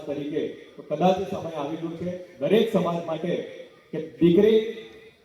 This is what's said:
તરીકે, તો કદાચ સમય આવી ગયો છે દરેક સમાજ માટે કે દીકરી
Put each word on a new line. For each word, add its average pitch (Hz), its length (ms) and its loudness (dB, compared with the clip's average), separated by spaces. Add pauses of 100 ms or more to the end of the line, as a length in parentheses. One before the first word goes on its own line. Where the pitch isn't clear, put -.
તરીકે, 151 360 -4 (340)
તો - 60 -16
કદાચ 180 360 2 (100)
સમય 165 280 -8
આવી 160 200 -6
ગયો 165 200 -8
છે 175 140 -8 (280)
દરેક 190 340 2
સમાજ 170 340 0
માટે 165 280 -4 (580)
કે 156 60 -6 (220)
દીકરી 208 380 8 (680)